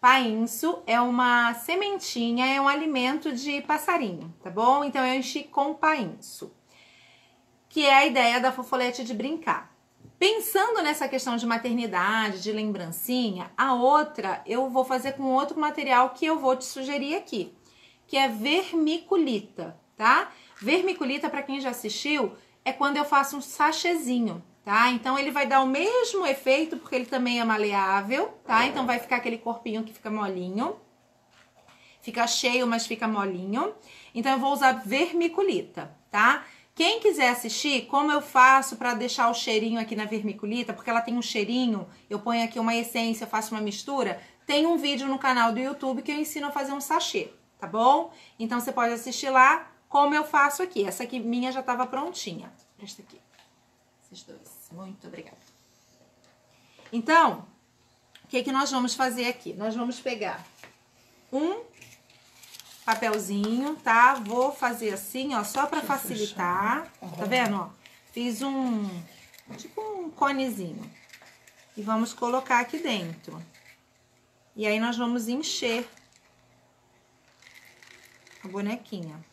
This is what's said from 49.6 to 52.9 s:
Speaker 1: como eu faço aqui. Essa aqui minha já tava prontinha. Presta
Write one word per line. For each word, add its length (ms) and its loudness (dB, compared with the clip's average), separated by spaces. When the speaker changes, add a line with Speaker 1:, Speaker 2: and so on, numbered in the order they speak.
Speaker 1:
como 240 4
eu 100 2
faço 380 2
aqui. 240 -2
Essa 160 -8
aqui 160 -6
minha 340 -2
já 100 -4
tava 220 -2
prontinha. 680 -8
Presta 240 -18